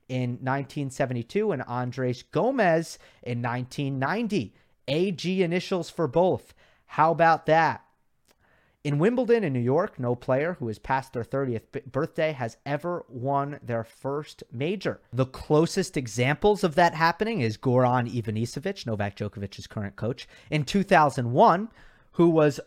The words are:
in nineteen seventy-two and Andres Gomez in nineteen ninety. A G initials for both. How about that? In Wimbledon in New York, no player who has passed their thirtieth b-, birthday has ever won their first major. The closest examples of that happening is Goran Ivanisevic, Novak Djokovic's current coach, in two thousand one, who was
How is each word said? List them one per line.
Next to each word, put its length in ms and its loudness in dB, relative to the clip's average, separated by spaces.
in 320 -4
nineteen 480 -4
seventy-two 640 -2
and 120 -4
Andres 580 -4
Gomez 760 0
in 200 -6
nineteen 560 -4
ninety. 560 -2
A 220 0
G 320 -2
initials 480 -2
for 180 -2
both. 460 2
How 260 4
about 320 4
that? 400 2
In 140 0
Wimbledon 440 2
in 100 -2
New 80 0
York, 380 0
no 160 -2
player 400 -2
who 140 -8
has 100 -8
passed 340 -4
their 120 -6
thirtieth 480 -4
b-, 80 -10
birthday 520 -4
has 320 -8
ever 440 -6
won 540 -4
their 220 -4
first 680 -10
major. 500 -6
The 140 0
closest 680 0
examples 680 0
of 120 -2
that 180 6
happening 460 0
is 180 -2
Goran 520 2
Ivanisevic, 760 -6
Novak 300 -4
Djokovic's 500 -10
current 300 -8
coach, 300 -6
in 160 -2
two 200 0
thousand 480 4
one, 360 6
who 180 6
was 360 4